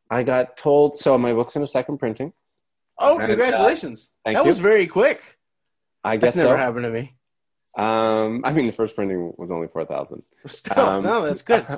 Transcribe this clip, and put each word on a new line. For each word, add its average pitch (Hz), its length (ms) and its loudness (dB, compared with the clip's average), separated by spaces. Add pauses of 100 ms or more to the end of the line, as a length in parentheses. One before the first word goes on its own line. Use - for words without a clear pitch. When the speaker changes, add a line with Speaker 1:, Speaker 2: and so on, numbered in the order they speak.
(100)
Speaker 1:
I 120 140 0
got 127 340 0
told, 147 400 4
so 139 180 2
my 120 160 2
book's 117 240 -2
in 147 60 -2
a 143 40 -4
second 135 320 -4
printing. 131 340 -6 (640)
Speaker 2:
Oh, 285 160 4
Speaker 1:
And, 339 80 -2
uh, - 60 -2
Speaker 2:
congratulations. 226 840 0 (140)
Speaker 1:
thank 110 120 -2
Speaker 2:
That 269 80 2
Speaker 1:
you. - 40 4
Speaker 2:
was 175 100 2
very 196 280 4
quick. 220 360 0 (840)
Speaker 1:
I 110 140 -2
Speaker 2:
That's 123 180 2
Speaker 1:
guess 170 80 2
Speaker 2:
never 127 120 4
Speaker 1:
so. - 20 0
Speaker 2:
happened 123 260 -2
to 117 60 -4
me. 117 240 -8 (640)
Speaker 1:
Um, 110 680 0
I 131 80 0
mean, 151 140 2
the 110 60 -2
first 110 240 -4
printing 92 420 -4
was 87 140 -10
only 82 160 -6
four 82 160 -6
thousand. 71 400 -10 (220)
Speaker 2:
Still, - 380 -2
Speaker 1:
Um, 196 200 0
Speaker 2:
no, 208 200 0
that's 147 180 -6
good. 226 220 0 (140)